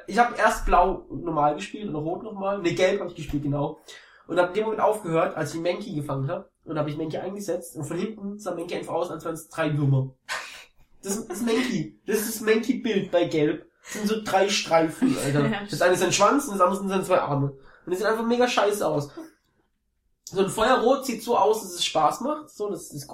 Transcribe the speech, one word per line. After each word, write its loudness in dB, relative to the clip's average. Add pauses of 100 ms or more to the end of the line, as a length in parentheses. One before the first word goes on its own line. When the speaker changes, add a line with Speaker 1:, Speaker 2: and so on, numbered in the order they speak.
Speaker 1:
ich 0
hab 4
erst 2
Blau 4
normal 0
gespielt -10
und -6
Rot -4
nochmal. -4
Ne, 0
Gelb 2
hab -6
ich -14
gespielt, -4
genau. -4 (480)
Und 0
hab 2
in -10
dem -2
Moment -4
aufgehört, 2
als -4
ich -6
Mankey -4
gefangen -4
hab. -8 (140)
Und -6
hab -2
ich -6
Mankey -6
eingesetzt. -8
Und -8
von -6
hinten -8
sah -8
Mankey -8
einfach -8
aus, -2
als -10
wären's -8
drei -2
Würmer. 2 (880)
Das -4
ist -8
Mankey. -2
Das 0
ist -4
das -10
Mankey-Bild 2
bei 4
Gelb. 0 (160)
Das -14
sind -4
so 0
drei 4
Streifen, 2
Alter. 2
Speaker 2:
<laughs> 0
Ja. -2
Speaker 1:
Das -2
eine 6
ist 2
sein 2
Schwanz 4
und -6
das -2
andere 4
sind -4
seine 0
zwei 4
Arme. 0
Und -14
das -2
sieht -2
einfach 0
mega 4
scheiße 2
aus. -2 (1160)
So -2
ein 2
Feuerrot 4
sieht -4
so 2
aus, 4
dass -12
es -4
Spaß 2
macht. -6
So, -6
das -10
ist -12